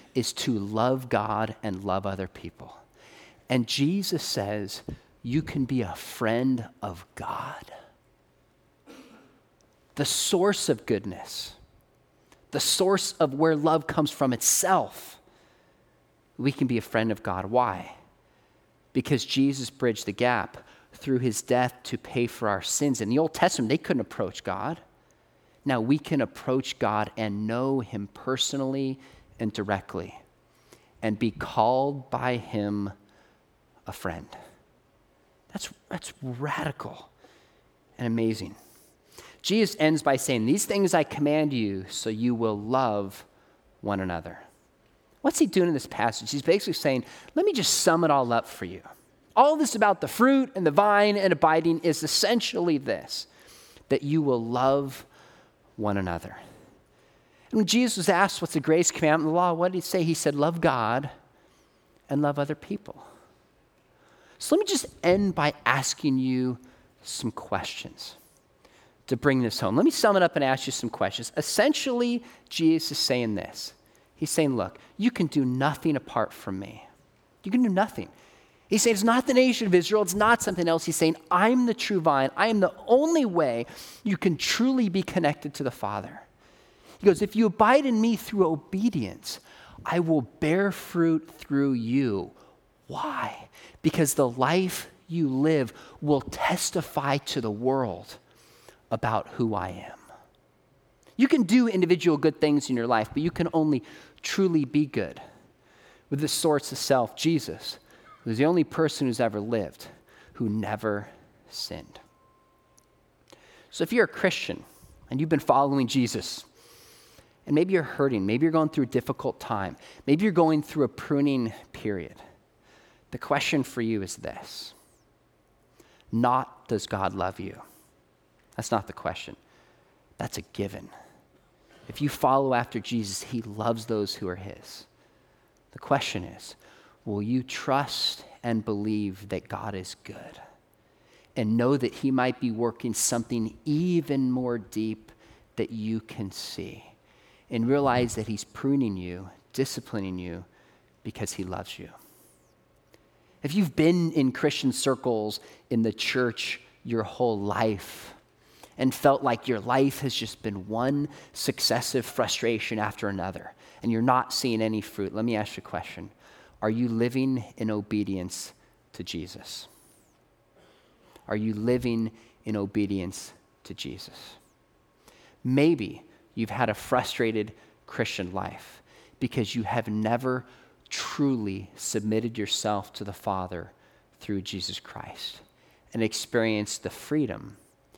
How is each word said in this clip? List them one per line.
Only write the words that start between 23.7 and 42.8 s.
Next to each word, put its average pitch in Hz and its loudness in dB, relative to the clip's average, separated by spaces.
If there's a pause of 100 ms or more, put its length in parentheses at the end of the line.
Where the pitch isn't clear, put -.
couldn't 139 -2
approach - -6
God. 98 -6 (840)
Now 131 0
we 135 2
can 151 -2
approach - -4
God 107 0
and 107 -4
know 127 -2
him 101 -8
personally 135 -2 (400)
and 110 -2
directly 95 -6 (840)
and 107 -2
be 113 0
called 131 -2
by 123 -2
him 104 -4 (920)
a - -10
friend. 85 -8 (1200)
That's, - -12 (180)
that's - -10 (100)
radical 135 -6 (880)
and 123 -4
amazing. 113 -2 (880)
Jesus 208 2
ends 156 4
by 135 4
saying, 120 0
"These 180 2
things 196 2
I 160 6
command 147 0
you 101 -2
so - -6
you 117 0
will 110 0
love 107 -2 (560)